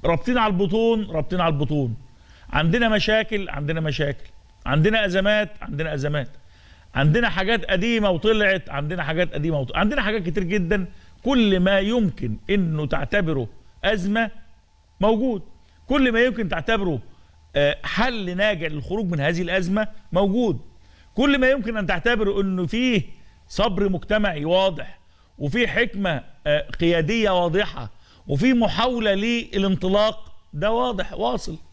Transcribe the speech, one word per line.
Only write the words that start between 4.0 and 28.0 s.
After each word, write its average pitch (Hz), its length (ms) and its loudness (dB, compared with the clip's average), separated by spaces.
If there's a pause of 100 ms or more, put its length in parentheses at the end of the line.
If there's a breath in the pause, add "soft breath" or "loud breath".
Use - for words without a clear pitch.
عندنا 202 400 2
أزمات، 196 440 2 (120)
عندنا 156 320 -6
أزمات. 143 340 -2 (680 soft breath)
عندنا 175 340 4
حاجات 196 360 0
قديمة 220 460 2
وطلعت، 196 600 2
عندنا 151 320 -4
حاجات 160 320 0
قديمة 151 260 0
وط-، 127 160 -6
عندنا 214 260 2
حاجات 208 200 -2
كتير 180 200 -2
جدا. 185 440 0 (380 soft breath)
كل 226 360 4
ما 196 180 4
يمكن 196 580 0 (140)
إنه 160 360 0
تعتبره 151 600 -2 (360 soft breath)
أزمة 208 460 0 (680)
موجود. 220 420 2 (440 soft breath)
كل 262 260 4
ما 226 80 2
يمكن 233 280 0
تعتبره، 175 540 -2 (540 soft breath)
آه، 143 280 2
حل 208 520 -2
ناجع 190 300 0
للخروج 165 400 -4
من 170 140 -2
هذه 165 220 0
الأزمة 185 460 0 (240 loud breath)
موجود. 196 480 2 (540 soft breath)
كل 277 240 4
ما 254 120 4
يمكن 233 260 -2
أن 202 100 -2
تعتبره 202 540 0
إنه 185 260 0
فيه 233 360 0 (460 soft breath)
صبر 202 400 0
مجتمعي 190 560 -2
واضح، 180 540 0 (400 soft breath)
وفيه 196 280 0
حكمة، 196 560 -2 (240)
آه، 147 140 2
قيادية 175 680 0
واضحة، 175 600 -2 (360 soft breath)